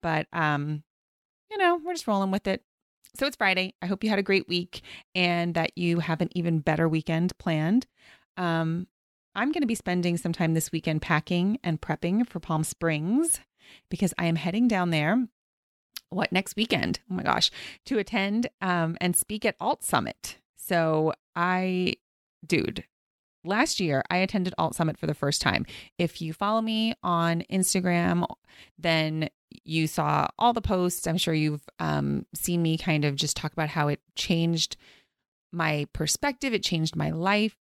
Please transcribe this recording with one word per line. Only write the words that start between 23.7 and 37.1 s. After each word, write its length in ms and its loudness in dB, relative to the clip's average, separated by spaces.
year 300 2
I 100 0
attended 380 0
Alt 180 -2
Summit 220 0
for 100 -6
the 80 0
first 280 -2
time. 240 0
If 240 -2
you 100 -6
follow 300 0
me 400 0
on 480 2
Instagram, 760 2
then 500 0
you 220 0
saw 420 0
all 140 4
the 100 -2
posts. 440 0
I'm 120 0
sure 160 2
you've, 340 0
um, 460 -2
seen 280 -2
me 160 2
kind 260 0
of 120 0
just 200 -2
talk 160 -6
about 160 -2
how 200 0
it 120 -2
changed 640 0
my 400 -2
perspective. 600 -2
It 80 0
changed 340 0
my 140 0